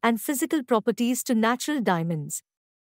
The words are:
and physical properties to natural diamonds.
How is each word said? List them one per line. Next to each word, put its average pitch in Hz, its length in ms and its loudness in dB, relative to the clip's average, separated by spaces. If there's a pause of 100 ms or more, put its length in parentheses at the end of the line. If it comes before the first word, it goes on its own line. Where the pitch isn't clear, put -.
and 233 180 2
physical 285 420 -2
properties 240 640 0
to 254 100 0
natural 247 460 0
diamonds. 165 640 -2 (500)